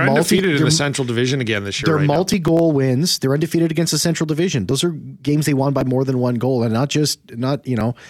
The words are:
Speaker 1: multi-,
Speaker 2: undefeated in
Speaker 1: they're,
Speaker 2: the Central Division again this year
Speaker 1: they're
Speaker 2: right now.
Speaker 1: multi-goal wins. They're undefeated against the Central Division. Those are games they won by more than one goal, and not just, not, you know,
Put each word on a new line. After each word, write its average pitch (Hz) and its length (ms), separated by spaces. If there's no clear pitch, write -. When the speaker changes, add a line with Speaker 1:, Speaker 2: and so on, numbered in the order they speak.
Speaker 1:
multi-, 208 120
Speaker 2:
undefeated 190 340
in 147 60
Speaker 1:
they're, 143 80
Speaker 2:
the - 60
Central 143 320
Division 123 380
again 107 220
this 98 180
year 151 60
Speaker 1:
they're 160 80
Speaker 2:
right 147 120
now. 143 60
Speaker 1:
multi-goal 165 600
wins. 135 440
They're 135 160
undefeated 165 380
against 165 200
the 160 60
Central 160 300
Division. 151 400
Those 135 160
are 175 80
games 143 560
they 143 80
won 135 180
by 131 100
more 127 220
than 131 140
one 123 160
goal, 123 260
and 117 100
not 123 180
just, - 460
not, 131 300
you 127 100
know, 117 200